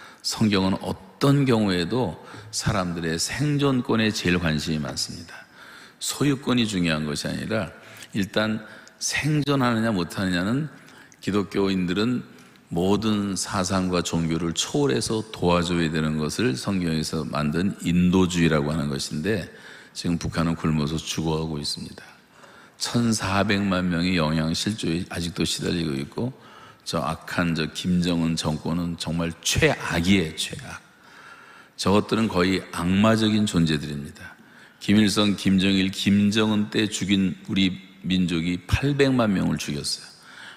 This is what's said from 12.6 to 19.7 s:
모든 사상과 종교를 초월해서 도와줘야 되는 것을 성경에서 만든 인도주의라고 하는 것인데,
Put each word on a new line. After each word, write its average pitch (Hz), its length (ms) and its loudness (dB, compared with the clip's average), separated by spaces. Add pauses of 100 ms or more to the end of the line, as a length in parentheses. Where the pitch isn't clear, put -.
모든 101 680 0
사상과 92 680 -2
종교를 82 520 0
초월해서 123 800 0
도와줘야 87 600 2
되는 78 260 0
것을 98 400 0
성경에서 80 680 -2
만든 73 580 -2
인도주의라고 85 880 4
하는 71 180 -2
것인데, 76 640 -4 (400)